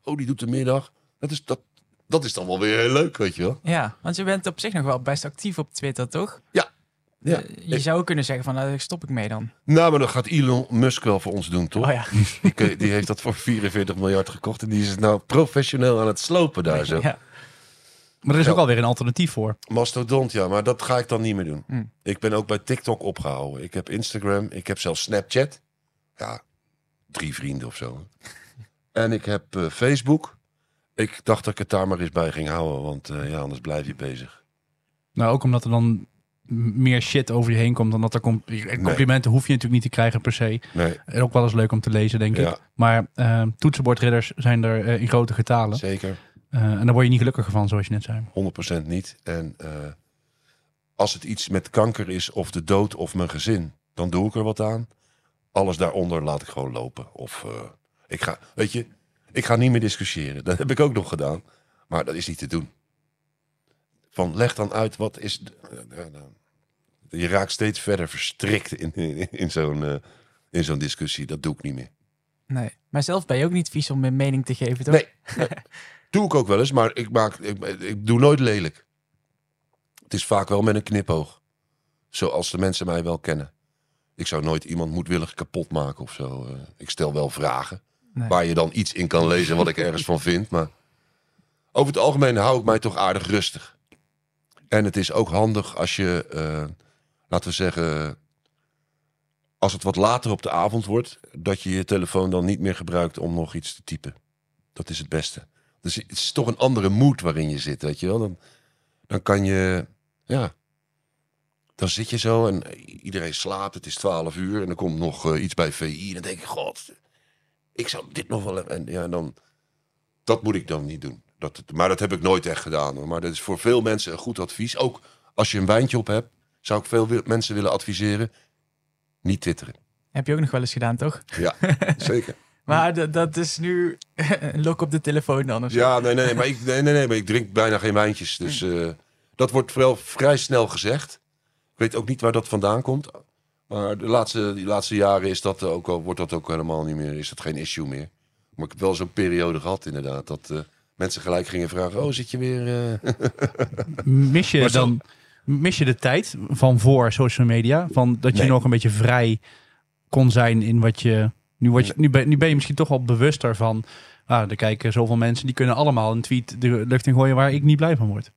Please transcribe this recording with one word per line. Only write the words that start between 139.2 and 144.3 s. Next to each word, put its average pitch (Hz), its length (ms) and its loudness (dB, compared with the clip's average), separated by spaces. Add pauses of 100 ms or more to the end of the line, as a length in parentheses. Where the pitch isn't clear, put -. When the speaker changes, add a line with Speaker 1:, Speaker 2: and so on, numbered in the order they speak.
Speaker 1:
dat - 160 2
wordt 131 220 0
wel 131 220 4
vrij 139 420 2
snel 123 300 2
gezegd. - 520 -4 (540)
Ik - 120 -20
weet 110 100 0
ook 110 120 -4
niet 127 140 -4
waar 113 100 2
dat 113 160 0
vandaan 107 340 0
komt. 135 260 -2 (600)
Maar 104 300 -4
de 104 100 -8
laatste, 110 480 2